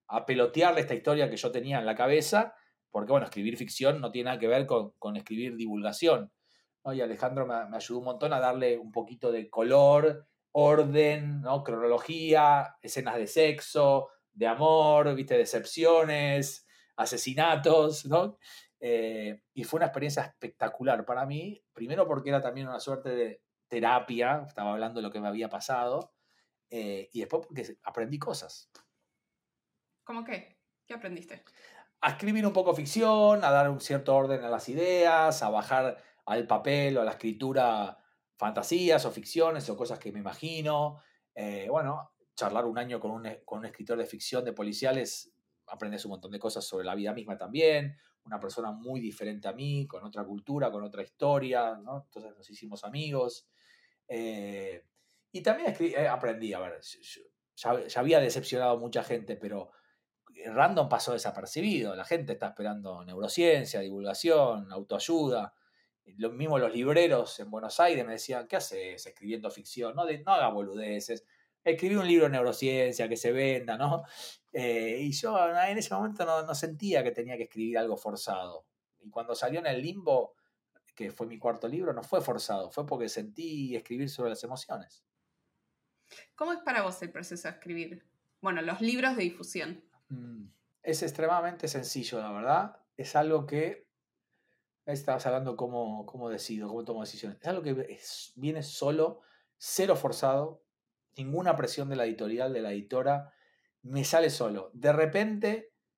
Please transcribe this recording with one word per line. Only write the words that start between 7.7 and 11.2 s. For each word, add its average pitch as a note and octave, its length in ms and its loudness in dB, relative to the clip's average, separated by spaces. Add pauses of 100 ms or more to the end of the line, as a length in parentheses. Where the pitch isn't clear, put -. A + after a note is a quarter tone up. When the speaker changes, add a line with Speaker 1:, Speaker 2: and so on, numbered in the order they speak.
Speaker 1:
me A2 80 -6
ayudó A#2 220 -6
un B2 40 -8
montón B2 300 -2
a C3+ 40 0
darle B2+ 380 2
un A2 160 -10
poquito A#2+ 400 -2
de A2 160 -4
color, C#3+ 800 6 (240)
orden, D3 920 4